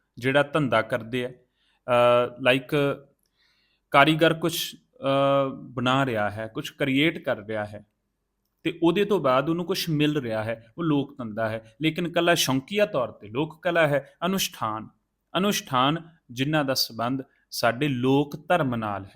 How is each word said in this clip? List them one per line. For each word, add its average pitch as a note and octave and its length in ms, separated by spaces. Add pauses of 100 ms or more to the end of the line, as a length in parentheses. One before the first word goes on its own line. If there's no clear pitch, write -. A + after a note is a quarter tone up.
(180)
ਜਿਹੜਾ C3+ 240
ਧੰਦਾ C3+ 400
ਕਰਦੇ A#2+ 420
ਆ, B2 60
ਅ, - 1040
like C3+ 400 (1120)
ਕਾਰੀਗਰ D#3 440
ਕੁਛ, D#3+ 420
ਅ, C#3 800
ਬਣਾ B2+ 520
ਰਿਹਾ G#2+ 240
ਹੈ, A2 160
ਕੁਛ D3 240
ਕ੍ਰੀਏਟ D3 480
ਕਰ B2+ 180
ਰਿਹਾ G#2+ 280
ਹੈ, G#2 220 (760)
ਤੇ - 200
ਉਹਦੇ F3 220
ਤੋਂ G3+ 160
ਬਾਅਦ C#3 280
ਉਹਨੂੰ F3 160
ਕੁਛ F#3 240
ਮਿਲ D3+ 280
ਰਿਹਾ A2 280
ਹੈ, A2+ 220 (120)
ਉਹ E3+ 60
ਲੋਕ D3 340
ਧੰਦਾ A2 300
ਹੈ। A2 340
ਲੇਕਿਨ D#3+ 240
ਇਕੱਲਾ E3+ 280
ਸ਼ੌਂਕੀਆ E3 520
ਤੌਰ C3 260
ਤੇ - 160
ਲੋਕ D3 340
ਕਲਾ E3+ 240
ਹੈ। C#3+ 280 (120)
ਅਨੁਸ਼ਠਾਨ, A#2 640 (500)
ਅਨੁਸ਼ਠਾਨ D#3+ 680 (220)
ਜਿਨ੍ਹਾਂ C#3 340
ਦਾ C3 100
ਸੰਬੰਧ A#2+ 460 (300)
ਸਾਡੇ B2 380
ਲੋਕ C#3 600
ਧਰਮ D3+ 260
ਨਾਲ G#2 300 (120)